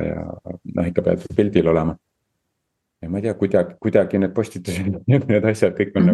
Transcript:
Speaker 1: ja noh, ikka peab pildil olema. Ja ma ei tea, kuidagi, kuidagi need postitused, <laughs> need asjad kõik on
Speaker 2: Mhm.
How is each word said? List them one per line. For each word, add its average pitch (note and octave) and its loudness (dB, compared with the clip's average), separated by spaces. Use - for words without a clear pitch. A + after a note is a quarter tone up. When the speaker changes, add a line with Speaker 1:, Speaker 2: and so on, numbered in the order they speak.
Speaker 1:
ja D#2+ -6
noh, F2 -2
ikka F2 -2
peab F2 0
pildil G2+ 2
olema. E2 0
Ja E2+ -10
ma F#2 -4
ei G2+ -4
tea, G#2+ -2
kuidagi, F#2+ 0
kuidagi G2+ 2
need F#2+ 0
postitused, F#2+ -6
<laughs> - -2
need A2 2
asjad G#2+ 2
kõik G2 -2
on F#2 4
Speaker 2:
Mhm. F3 6